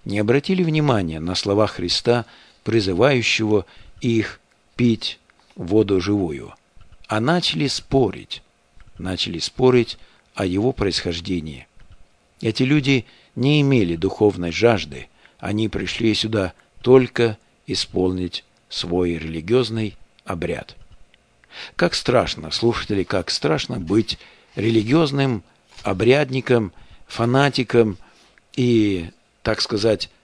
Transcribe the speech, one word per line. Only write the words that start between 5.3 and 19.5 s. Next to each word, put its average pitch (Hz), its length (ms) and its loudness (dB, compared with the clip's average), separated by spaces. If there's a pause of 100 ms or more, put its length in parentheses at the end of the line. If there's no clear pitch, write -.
воду 98 440 2
живую, 87 540 -4 (520)
а 107 140 -2
начали 156 460 0
спорить, - 760 -2 (560)
начали 90 400 -6
спорить 123 600 2 (360)
о 98 120 -2
его 101 260 0
происхождении. 85 960 -6 (720)
Эти 113 220 -2
люди 135 420 2 (320)
не 143 240 2
имели 117 360 2
духовной 92 560 0
жажды, 80 560 0 (300)
они 107 300 -2
пришли 104 460 -2
сюда 107 400 -2 (260)
только 120 560 4 (300)
исполнить 92 760 -4 (260)
свой 85 480 -2
религиозный 104 800 -4 (280)